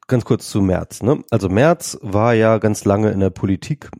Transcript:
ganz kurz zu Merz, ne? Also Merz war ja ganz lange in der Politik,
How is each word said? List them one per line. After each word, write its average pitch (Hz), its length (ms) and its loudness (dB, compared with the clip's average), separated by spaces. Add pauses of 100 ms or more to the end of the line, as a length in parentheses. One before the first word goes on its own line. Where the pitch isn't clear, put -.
ganz 123 180 0
kurz - 240 -2
zu 107 120 -2
Merz, 90 420 -2
ne? 123 280 0
Also 110 180 0
Merz 123 520 0
war 110 340 0
ja 110 240 4
ganz 107 260 -2
lange 104 260 2
in 98 80 -4
der 95 120 2
Politik, - 680 -6